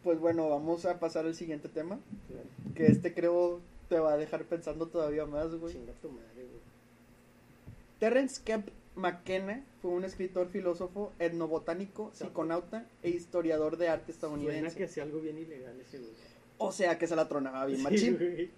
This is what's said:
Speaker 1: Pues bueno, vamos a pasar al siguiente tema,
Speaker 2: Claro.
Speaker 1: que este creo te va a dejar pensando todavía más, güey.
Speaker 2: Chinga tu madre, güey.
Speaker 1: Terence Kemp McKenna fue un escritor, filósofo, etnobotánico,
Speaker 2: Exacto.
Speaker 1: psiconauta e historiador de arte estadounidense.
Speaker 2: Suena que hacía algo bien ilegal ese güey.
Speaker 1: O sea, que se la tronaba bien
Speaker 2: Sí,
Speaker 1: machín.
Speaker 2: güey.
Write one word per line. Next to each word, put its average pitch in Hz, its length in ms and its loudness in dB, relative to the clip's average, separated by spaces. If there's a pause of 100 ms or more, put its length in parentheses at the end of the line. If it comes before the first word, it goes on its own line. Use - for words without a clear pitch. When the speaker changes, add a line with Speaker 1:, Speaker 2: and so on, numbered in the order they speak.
Speaker 1:
Pues 170 200 4
bueno, 165 280 4
vamos 160 360 0
a 175 120 2
pasar 160 280 0
al 165 100 -2
siguiente 156 320 -8
tema, 170 320 -6 (300)
Speaker 2:
Claro. - 180 -12 (260)
Speaker 1:
que - 140 8
este 180 260 8
creo 175 460 4 (300)
te 170 100 4
va 156 140 4
a 147 40 4
dejar 156 280 -2
pensando 165 420 -4
todavía 151 380 0
más, 151 300 -4
güey. 165 180 -8
Speaker 2:
Chinga 120 180 -12 (100)
tu 165 80 -12
madre, 113 260 -16
güey. 123 260 -16 (1400)
Speaker 1:
Terence 254 440 4
Kemp 220 260 -2 (260)
McKenna 190 680 -2 (200)
fue 180 100 -2
un 180 140 0
escritor, 185 420 -2
filósofo, 185 720 -2
etnobotánico, 170 880 -2
Speaker 2:
Exacto. - 200 -10
Speaker 1:
psiconauta 170 580 -4 (180)
e 175 60 0
historiador 165 680 2
de 170 140 2
arte 160 240 0
estadounidense. 151 480 -4
Speaker 2:
Suena 165 140 -4
que 196 100 -4
hacía 156 180 -6
algo 151 160 -6
bien 156 180 -6
ilegal 131 440 -12
ese - 180 -16
güey. 113 120 -14 (480)
Speaker 1:
O 196 120 0
sea, 180 260 2
que 170 80 2
se 165 120 0
la 156 100 4
tronaba 135 380 -2
bien 135 140 0
Speaker 2:
Sí, 135 40 0
Speaker 1:
machín. 208 340 6
Speaker 2:
güey. 175 400 0